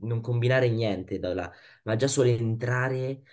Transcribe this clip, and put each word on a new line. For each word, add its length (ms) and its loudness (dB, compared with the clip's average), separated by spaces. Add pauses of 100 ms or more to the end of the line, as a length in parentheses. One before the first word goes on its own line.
non 200 -4
combinare 480 2
niente 500 -2
da 140 -2
là, 180 -4 (320)
ma 140 -2
già 100 2
solo 220 4
entrare 920 -2 (120)